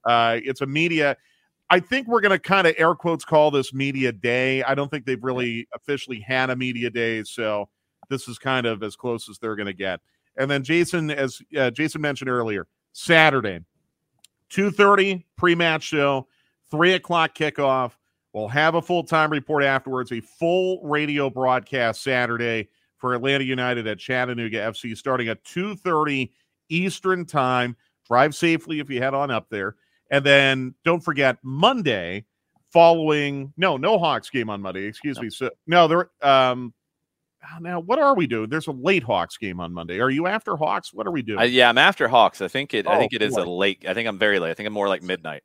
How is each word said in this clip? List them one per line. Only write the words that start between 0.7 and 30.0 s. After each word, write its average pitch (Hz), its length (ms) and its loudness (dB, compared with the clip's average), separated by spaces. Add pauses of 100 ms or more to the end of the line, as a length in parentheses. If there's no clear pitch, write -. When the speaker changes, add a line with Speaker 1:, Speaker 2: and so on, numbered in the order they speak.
Speaker 1:
I 180 100 6
think 247 280 -6
we're 233 140 2
gonna 196 180 2
kinda 180 400 2
air 165 160 4
quotes 165 300 -4
call 151 260 4
this 135 220 -2
media 135 380 -2
day. 127 520 -2
I 135 120 0
don't 143 140 -4
think 131 160 -8
they've 127 180 -4
really 123 340 -4
Speaker 2:
Yeah. 117 60 -10 (120)
Speaker 1:
officially 131 440 -8
had 131 300 -2
a 127 60 -2
media 120 340 -6
day, 113 340 -4
so 104 460 -4 (400)
this 135 180 -6
is 117 100 -14
kind 131 300 -2
of 110 160 -4
as 104 120 -10
close 117 340 -8
as 101 100 -20
they're 110 160 -6
gonna 101 180 -6
get. 92 260 -6 (380)
And 135 120 -2
then 139 140 -2
Jason, 160 460 -2
as, 139 320 -4 (160)
uh, 131 140 0
Jason 151 300 -4
mentioned 139 280 -4
earlier, 110 380 -2 (260)
Saturday, 135 680 2 (920)
two 196 220 0
thirty 196 540 4 (120)
pre-match 170 460 2
show, 139 440 0 (440)
three 170 220 4
o'clock 170 420 0
kickoff. 135 580 0 (400)
We'll 107 140 -6
have 156 280 2
a 165 60 2
full-time 160 500 0
report 147 320 0
afterwards, 131 480 -2
a 117 100 -6
full 185 600 -2
radio 147 460 -2
broadcast 127 760 -2
Saturday 117 680 -2 (280)
for 123 180 -4
Atlanta 135 280 0
United 123 440 -2
at 104 120 -6
Chattanooga 120 640 -4
F 107 160 -6
C, 113 160 -10
starting 123 360 -4
at 110 140 -8
two 196 320 -8
thirty 151 560 -2 (380)
Eastern 180 560 -2
time. 127 500 0 (320)
Drive 139 280 4
safely 160 440 0
if 139 100 -10
you 123 120 -4
head 135 140 0
on 139 160 -2
up 110 180 -4
there. 104 260 -6 (360)